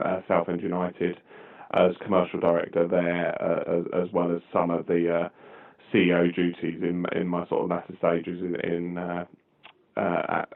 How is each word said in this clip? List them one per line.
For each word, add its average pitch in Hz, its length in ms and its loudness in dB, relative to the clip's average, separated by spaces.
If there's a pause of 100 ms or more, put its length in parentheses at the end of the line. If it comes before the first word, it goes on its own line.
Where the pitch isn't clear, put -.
uh, 87 240 0
Southend 87 340 2
United, 90 560 -2 (560)
as 90 300 4
commercial 92 340 2
director 85 480 2
there, 87 560 0
uh, 85 380 0
as, 90 260 -2
as - 60 -10
well 87 200 2
as 85 80 -2 (120)
some 87 180 2
of 85 160 -2
the, 85 260 2
uh, 85 160 0 (600)
C 117 80 2
E 90 140 4
O 87 180 4
duties 87 500 -2
in, 87 300 -2
in 90 160 -2
my 87 220 -2
sort - 140 0
of 92 80 -2
latter 87 280 -6
stages 85 420 0
in, 90 200 -4
in, 87 380 -4
uh, 87 260 -6 (720)
uh, 87 320 0
at, - 280 -2